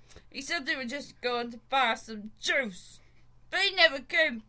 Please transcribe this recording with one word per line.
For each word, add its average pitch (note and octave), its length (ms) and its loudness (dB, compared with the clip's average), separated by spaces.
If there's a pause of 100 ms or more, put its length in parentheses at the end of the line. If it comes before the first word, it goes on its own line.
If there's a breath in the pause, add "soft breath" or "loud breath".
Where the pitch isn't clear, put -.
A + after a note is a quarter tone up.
(320 soft breath)
He - 100 -12
said D#4+ 240 -4
they D#4 100 0
were C4 100 -4
just C4+ 360 -10
going A#3+ 300 -4
to A#3+ 80 -14 (100)
buy B3+ 260 2
some G#3+ 360 -12 (100)
juice, B3+ 580 -2 (500)
but F4+ 120 0
he G4 120 2
never E4 260 6
came D4+ 500 2